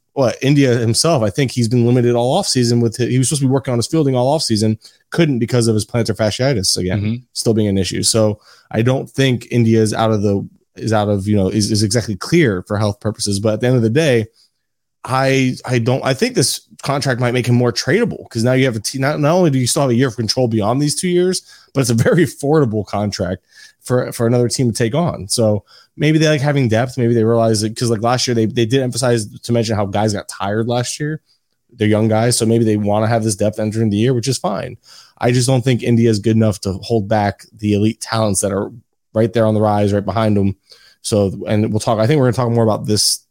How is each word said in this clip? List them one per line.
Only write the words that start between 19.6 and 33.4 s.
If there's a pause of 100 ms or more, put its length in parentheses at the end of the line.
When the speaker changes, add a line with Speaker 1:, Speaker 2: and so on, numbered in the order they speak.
Speaker 1:
still
have
a
year
of
control
beyond
these
two
years, (320)
but
it's
a
very
affordable
contract (380)
for,
for
another
team
to
take
on.
So (320)
maybe
they
like
having
depth.
Maybe
they
realize
it,
'cause,
like,
last
year,
they,
they
did
emphasize
to
mention
how
guys
got
tired
last
year. (520)
They're
young
guys,
so
maybe
they
wanna
have
this
depth